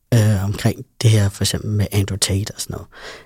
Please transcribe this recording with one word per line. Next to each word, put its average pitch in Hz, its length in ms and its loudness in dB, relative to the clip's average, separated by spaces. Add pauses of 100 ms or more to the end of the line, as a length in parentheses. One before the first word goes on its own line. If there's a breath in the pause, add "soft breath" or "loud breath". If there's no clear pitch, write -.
(140)
øh, 107 300 4
omkring 101 420 -2 (160)
det 117 80 6
her, 104 200 4
for - 140 -6
eksempel - 260 -4
med 104 220 0
Andrew 98 260 0
Tate 98 380 -2
og - 60 -10
sådan - 120 -8
noget. - 140 -10 (380 loud breath)